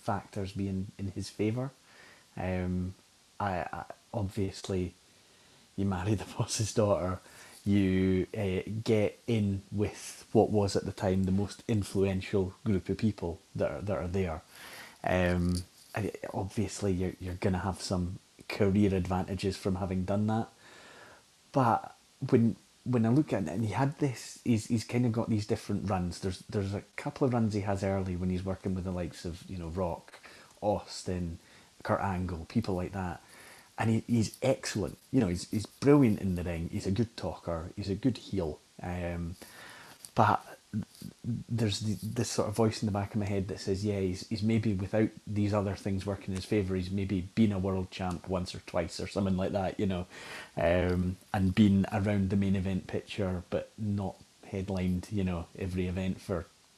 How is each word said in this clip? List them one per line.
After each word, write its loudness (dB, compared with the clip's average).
factors -4
being -4
in -6
his -8
favour. -2
Um, -2
I, -2
I, -10
obviously, -2
you 0
marry 0
the -2
<laughs> -10
boss's -2
daughter, 2
you, 4
uh, 0
get 2
in 2
with -4
what 8
was 2
at 0
the -4
time 2
the 2
most 0
influential 0
group 0
of 0
people -2
that 0
are, -6
that -2
are -4
there. -2
Um, 2
I, -4
obviously, -2
you're, 0
you're -6
gonna 0
have -4
some -2
career 4
advantages 0
from -2
having -2
done 0
that. 0
But 4
when, 6
when 4
I 6
look 4
at 0
it, -4
and -2
he -2
had 0
this, -4
he's, 4
he's 0
kind 2
of 2
got 0
these 0
different -2
runs. -2
There's, -4
there's -2
a -4
couple -2
of 2
runs 2
he 0
has -2
early 0
when 0
he's 0
working -4
with -4
the -4
likes -6
of, -8
you -8
know, -8
Rock, -4
Austin, -4
Kurt 0
Angle, -4
people 0
like -4
that. -6
And 0
he, 2
he's 0
excellent. -2
You 4
know, 4
he's, -2
he's -2
brilliant 6
in 0
the -2
ring. -2
He's -4
a 2
good 0
talker. -6
He's -6
a 0
good 0
heel. -4
Um, -4
but 4
there's 0
the, -2
this -2
sort 0
of -4
voice 2
in 2
the 0
back -2
of 0
my 0
head 0
that -6
says, -2
"Yeah, 0
he's, -2
he's -4
maybe 4
without 2
these 0
other 2
things -4
working -4
in -2
his -6
favour, 0
he's -2
maybe 0
been 4
a -2
world -2
champ -6
once -2
or -12
twice -2
or -4
something 0
like 0
that, -2
you 2
know, -2
um, 4
and 4
been 8
around 2
the 2
main 4
event -2
picture, -4
but -2
not -2
headlined, -2
you 0
know, -2
every -2
event -2
for -2